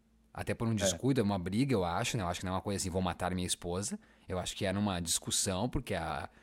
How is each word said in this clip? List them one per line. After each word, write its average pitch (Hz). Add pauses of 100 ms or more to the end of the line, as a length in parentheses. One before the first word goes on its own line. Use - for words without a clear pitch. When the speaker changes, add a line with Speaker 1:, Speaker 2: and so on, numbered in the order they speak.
(340)
Speaker 1:
até -
por 117
um 113
Speaker 2:
É. 117
Speaker 1:
descuido, 107
uma 101
briga, 107
eu 92
acho, 95
né? 98
Eu 85
acho 87
que 92
não 92
é -
uma 92
coisa 101
assim, 95
"Vou 92
matar 90
minha 90
esposa." 92 (280)
Eu 92
acho 82
que 104
é 92
numa 101
discussão, 95
porque 127
a, 80 (160)